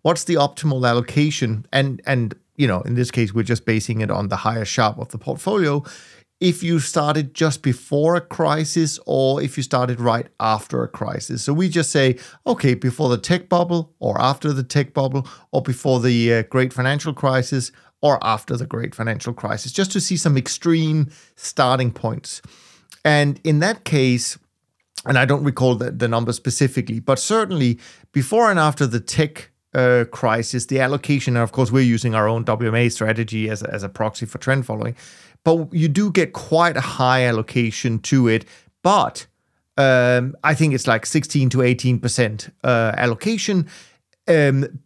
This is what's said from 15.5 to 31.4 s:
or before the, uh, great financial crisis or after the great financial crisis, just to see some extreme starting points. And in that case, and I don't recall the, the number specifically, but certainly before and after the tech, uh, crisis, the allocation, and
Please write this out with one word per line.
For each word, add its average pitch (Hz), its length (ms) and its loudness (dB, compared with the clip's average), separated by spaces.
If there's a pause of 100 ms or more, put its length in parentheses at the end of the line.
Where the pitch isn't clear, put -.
or 143 100 0
before 131 380 0
the, 117 320 4
uh, 113 120 2
great 127 280 0
financial 139 400 -2
crisis 131 600 -2 (300)
or 147 200 4
after 110 320 -2
the 120 120 -6
great - 280 -8
financial 113 380 -4
crisis, 110 400 -8
just 190 200 0
to 202 80 -2
see - 180 -2
some 147 180 2
extreme 156 720 0 (280)
starting 127 540 0
points. - 520 -8 (600)
And 147 420 2
in 151 160 2
that 214 240 -2
case, 131 520 0 (720)
and 131 100 2
I 127 80 4
don't 143 200 0
recall 127 320 2
the, 120 140 -4
the 120 180 -2
number 117 240 0
specifically, 120 680 -2
but 135 180 0
certainly 180 600 0 (340)
before 214 380 2
and 185 80 2
after 151 280 2
the 117 140 -2
tech, - 500 -4 (220)
uh, 123 400 4
crisis, 117 540 -2
the 131 140 0
allocation, 135 560 0
and 120 60 2